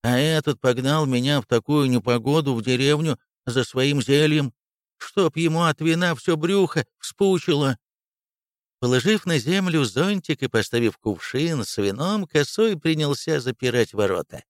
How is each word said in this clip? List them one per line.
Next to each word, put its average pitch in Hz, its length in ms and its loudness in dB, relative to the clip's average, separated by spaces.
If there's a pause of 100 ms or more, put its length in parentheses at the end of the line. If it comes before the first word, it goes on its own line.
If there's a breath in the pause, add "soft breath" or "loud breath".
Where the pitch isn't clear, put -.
«А 123 140 2
этот 151 440 0
погнал 135 440 0
меня 135 360 0
в - 40 -12
такую 139 440 0
непогоду 127 680 0
в 113 80 -4
деревню 139 560 0 (260)
за 123 200 0
своим 139 360 0
зельем, 147 520 2 (440)
чтоб - 380 -2
ему 165 280 0
от 156 180 0
вина 165 340 0
всё 165 220 0
брюхо 170 480 0 (120)
вспучило». 151 800 0 (1000)
Положив 127 460 2
на 170 120 0
землю 160 460 0
зонтик 175 580 -4
и 131 60 -4
поставив 117 500 0
кувшин 135 680 -4
с - 120 -8
вином, 151 480 -2
Косой 180 540 0
принялся 151 600 -2
запирать 120 520 -2
ворота. 95 560 -2